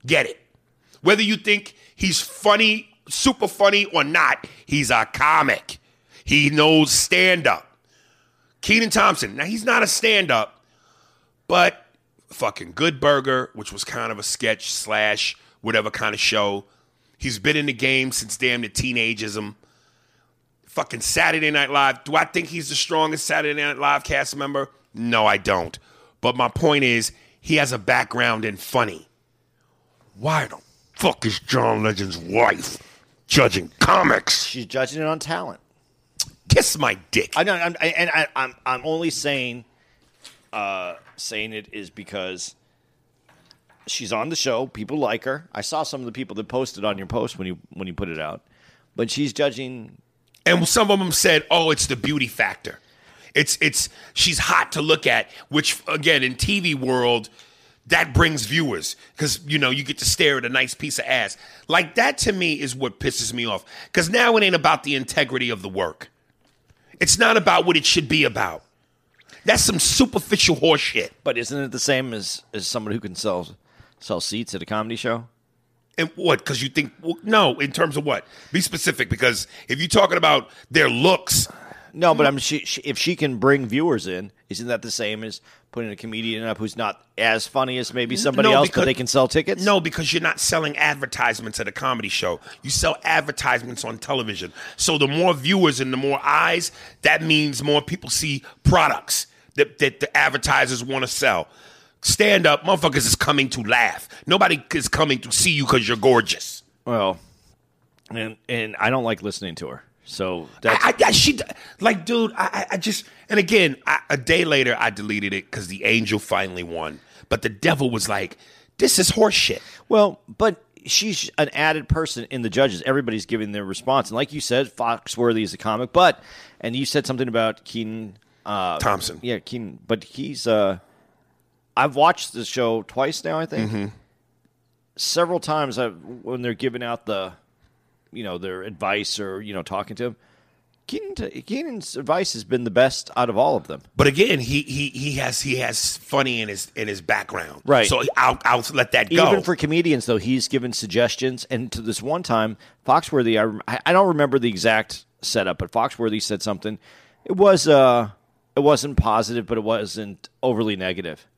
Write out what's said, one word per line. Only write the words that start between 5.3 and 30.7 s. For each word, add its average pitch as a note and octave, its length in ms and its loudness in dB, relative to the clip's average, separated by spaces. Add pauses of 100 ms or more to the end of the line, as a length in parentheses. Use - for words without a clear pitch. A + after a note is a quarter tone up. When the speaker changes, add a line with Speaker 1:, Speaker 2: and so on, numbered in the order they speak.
Speaker 1:
He C#3+ 260 4
knows D#3 420 6
stand-up. F3+ 760 2 (960)
Kenan A3 280 2
Thompson, E3+ 460 2
now C#3+ 100 -4
he's G#3+ 200 -6
not B3 180 2
a G#3 40 0
stand-up, F3+ 760 0 (840)
but - 380 2 (440)
fucking G2+ 420 -6
Good C#3+ 300 -2
Burger, C3+ 520 2
which G#2+ 200 -14
was G2+ 100 -8
kind A#2 300 -6
of G#2 40 -10
a G#2 60 -12
sketch - 480 -4
slash G#2+ 640 -2 (240)
whatever G#2+ 320 0
kind G#2+ 220 -4
of G#2+ 80 -8
show. G2+ 420 0 (540)
He's A#2+ 200 -6
been C3+ 180 0
in D3 120 -2
the C#3 60 -4
game C3 380 0
since A2 260 -6
damn B2 240 0
the G#2+ 80 -6
teenageism. A2 840 -4 (1120)
Fucking - 360 -8
Saturday D#3+ 500 2
Night C#3+ 180 2
Live. C#3 340 2
Do D3 120 -4
I D#3+ 100 4
think E3+ 220 -6
he's D#3+ 220 -10
the D3 60 -6
strongest D#3 500 -2
Saturday D3+ 360 -2
Night D3 160 -2
Live C#3+ 260 0
cast C#3 320 -4
member? C#3 340 -4 (240)
No, A2+ 340 2
I G2+ 100 4
don't. F2+ 400 -2 (440)
But B2 140 0
my B2 120 0
point D3 360 2
is, A#2 280 0 (280)
he D#3 180 0
has C#3+ 140 2
a B2 60 -4
background A#2 680 0
in G2+ 120 -4
funny. G2+ 500 -2 (1080)
Why C#3+ 320 -2
the - 100 -16 (360)